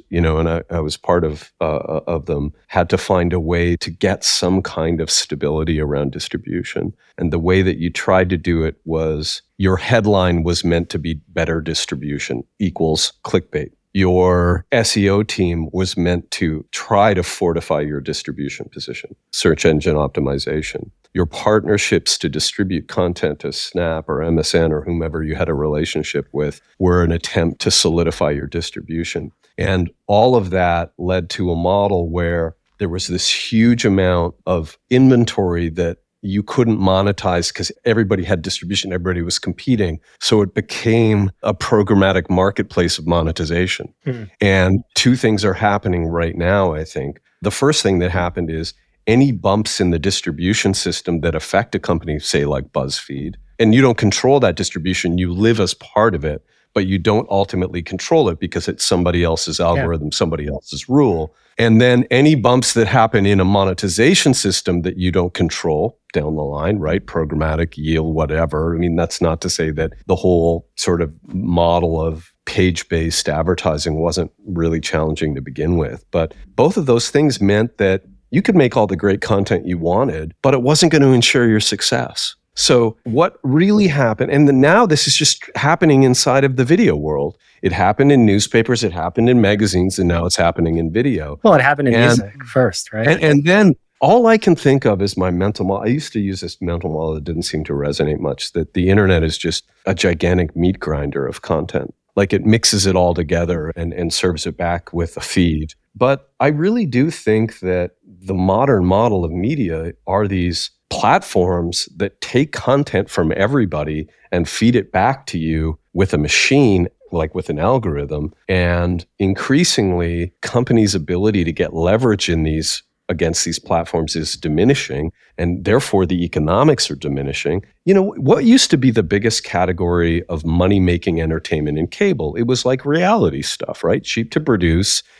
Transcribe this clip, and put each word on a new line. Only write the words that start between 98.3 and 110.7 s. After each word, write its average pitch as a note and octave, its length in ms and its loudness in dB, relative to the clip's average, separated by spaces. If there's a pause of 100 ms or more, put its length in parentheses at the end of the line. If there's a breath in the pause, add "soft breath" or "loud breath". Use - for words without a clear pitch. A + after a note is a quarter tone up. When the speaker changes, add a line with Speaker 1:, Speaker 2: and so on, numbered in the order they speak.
Speaker 1:
that E2 220 -6
the F#2 160 2
internet F#2+ 320 4
is D#2 160 -2
just - 260 -4 (220)
a F#2+ 80 0
gigantic F2 600 0
meat F2+ 240 0
grinder C#2+ 480 -4
of - 140 -8
content. - 540 -4 (220)
Like, G2+ 180 0
it - 100 0
mixes A2 400 2
it F#2 120 2
all F2 180 4
together E2+ 640 -2
and, E2+ 180 -6
and E2+ 180 -4
serves E2+ 320 -2
it D#2+ 140 -8
back E2+ 340 -4
with E2+ 240 -6
a - 40 -12
feed. D#2 520 0 (220)
But C3 360 -2 (100)
I C3 80 2
really G3 360 0
do C#3 260 0
think A2 500 -2
that F2+ 320 -2 (120)
the F#2 300 -10
modern F#2+ 500 2
model G2 400 2
of D#2 60 -6
media F2+ 640 -4 (140)
are G2 220 0
these F2+ 420 -4 (200)